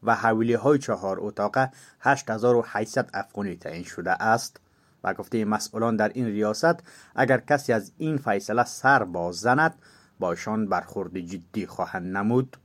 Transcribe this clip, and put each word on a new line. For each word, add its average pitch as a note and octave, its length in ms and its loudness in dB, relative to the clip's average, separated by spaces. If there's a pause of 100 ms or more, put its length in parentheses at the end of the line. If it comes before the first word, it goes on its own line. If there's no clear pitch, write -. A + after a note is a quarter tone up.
و A2+ 120 4
حویلی‌های A#2 600 4
چهار G2 420 -2
اتاقه G#2 520 -2 (300)
هشت C3+ 280 0
هزار A#2 260 4
و A#2 120 4
هشتصد G#2+ 460 -4
افغانی G2 420 -6
تعیین E2+ 280 -12
شده - 280 -6
است. - 480 0 (440)
و F#2+ 100 -2
گفتهٔ G#2+ 320 -4
مسئولان A2 500 -2
در G#2+ 180 2
این B2 120 -4
ریاست G#2+ 500 0 (400)
اگر B2+ 220 2
کسی C3+ 360 0
از G2+ 240 -2
این D#3 200 -4
فیصله A2 460 0
سر C3 400 4
باز F2 320 -4
زند، B2+ 400 2 (440)
با F2+ 120 0
ایشان G#2+ 380 -4
برخورد F2+ 480 -4
جدی F2+ 480 -8
خواهند F#2 520 -6
نمود. A#2+ 480 0